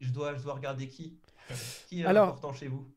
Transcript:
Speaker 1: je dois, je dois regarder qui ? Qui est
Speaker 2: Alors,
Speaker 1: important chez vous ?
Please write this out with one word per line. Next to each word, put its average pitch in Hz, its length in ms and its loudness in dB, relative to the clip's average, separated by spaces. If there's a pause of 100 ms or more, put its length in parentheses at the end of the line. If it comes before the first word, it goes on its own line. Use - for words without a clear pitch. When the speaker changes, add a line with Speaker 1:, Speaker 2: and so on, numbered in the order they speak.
Speaker 1:
je 127 100 -2
dois, 143 240 -2
je 127 80 -6
dois 143 100 -6
regarder 135 340 -6
qui ? 165 320 -14 (680)
Qui 175 140 -4
est 165 40 2
Speaker 2:
Alors, 190 240 8
Speaker 1:
important 139 240 -6
chez 139 140 -10
vous ? 131 300 -6